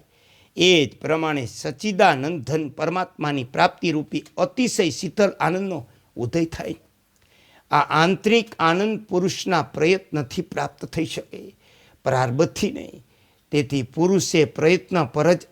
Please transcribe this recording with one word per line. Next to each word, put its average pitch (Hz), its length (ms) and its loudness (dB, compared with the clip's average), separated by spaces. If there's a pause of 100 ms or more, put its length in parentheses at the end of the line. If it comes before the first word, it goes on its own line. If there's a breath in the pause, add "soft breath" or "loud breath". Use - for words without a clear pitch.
(580 soft breath)
એ 175 280 6
જ - 120 -8
પ્રમાણે 151 480 -2
સચ્ચિદાનંદન 156 1200 -2
પરમાત્માની 151 720 -4
પ્રાપ્તિરૂપી 156 800 -2 (140)
અતિશય 185 520 0
શીતળ 190 400 0 (100)
આનંદનો 170 480 -2 (280 soft breath)
ઉદય 143 300 -2
થાય. 165 300 -8 (960 soft breath)
આ 147 320 2
આંતરિક 214 560 2
આનંદ 185 400 2
પુરુષના 180 640 -2
પ્રયત્નથી 160 800 -2
પ્રાપ્ત - 440 -8
થઈ 143 200 -4
શકે, - 500 -12 (480 soft breath)
પ્રારબ્ધથી 131 680 0
નહીં. - 320 -12 (480)
તેથી 139 320 0
પુરુષે 175 640 2
પ્રયત્ન 175 600 0
પર 151 280 2
જ 170 180 -4